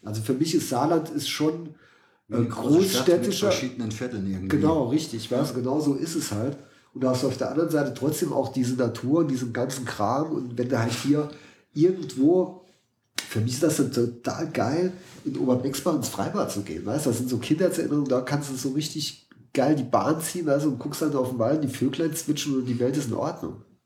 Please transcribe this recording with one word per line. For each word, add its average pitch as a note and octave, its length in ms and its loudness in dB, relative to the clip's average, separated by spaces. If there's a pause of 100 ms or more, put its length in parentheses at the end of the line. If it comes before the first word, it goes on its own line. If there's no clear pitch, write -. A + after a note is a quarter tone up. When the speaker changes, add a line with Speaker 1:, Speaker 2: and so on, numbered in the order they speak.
Speaker 1:
Also G#2+ 200 -6
für C3+ 100 0
mich D3 220 0
ist - 160 2
Saarland D#3 400 2
ist - 180 -4
schon, D#3 460 -2 (540)
Speaker 2:
Wie - 80 -4
eine A#2 100 4
Speaker 1:
äh, - 20 -4
Speaker 2:
große A2+ 140 -6
Stadt B2+ 100 4
mit E3 80 8
Speaker 1:
großstädtischer F#3 720 2
Speaker 2:
verschiedenen A#2 400 -4
Vierteln A2 340 -6
irgendwie. F#2+ 300 -4
Speaker 1:
Genau, D3+ 320 2
richtig, A#2+ 420 -2
weißt C#3 200 0
du, A#2 60 -10
genau B2+ 240 0
so C#3+ 140 2
ist D#3+ 220 -4
es C#3 160 -4
halt. B2 240 -2 (360)
Und B2+ 120 -4
da B2+ 60 4
hast B2+ 120 2
du C#3 60 2
auf G#2+ 80 -2
der - 140 -2
anderen D3+ 200 0
Seite C#3+ 240 0
trotzdem D3 380 0
auch B2+ 200 0
diese B2+ 220 0
Natur B2 460 0
und D#3 80 2
diesen B2 240 -2
ganzen B2+ 320 -4
Kram B2+ 480 0
und A#2+ 260 -6
wenn B2 100 0
du B2+ 100 2
halt A#2 140 0
hier D3 380 2 (420)
irgendwo, E3 920 2 (520)
für - 240 -4
mich A2+ 120 0
ist - 100 -2
das D#3 140 4
dann C3 160 2
total A#2+ 580 -2
geil, D#3 420 0 (320)
in C3 140 -4
Oberbexbach C3+ 560 0
ins B2 140 -2
Freibad - 420 -2
zu G2+ 120 -4
gehen, E2 220 -8
weißt C3+ 220 0
du, B2+ 40 2
das G#2+ 80 0
sind B2+ 120 -2
so B2 80 -2
Kindheitserinnerungen, D3 680 2
da B2+ 140 2
kannst C#3+ 280 -2
du C3 60 -6
so C3 140 -2
richtig D3 580 -6 (240)
geil C#3 240 4
die C3 80 -2
Bahn C3+ 360 2
ziehen, F3 260 -4
weißt D3 180 2
du, D3+ 60 4
und B2 100 -4
guckst D3 220 -4
dann C#3+ 120 0
auf B2+ 160 2
den B2+ 80 -6
Wald, C#3 240 2
die C3+ 60 0
Vöglein D3 460 0
zwitschern D3 420 -2
und B2+ 80 0
die A#2+ 160 0
Welt B2 160 2
ist C3 120 -2
in G#2+ 60 -2
Ordnung - 480 -6 (240)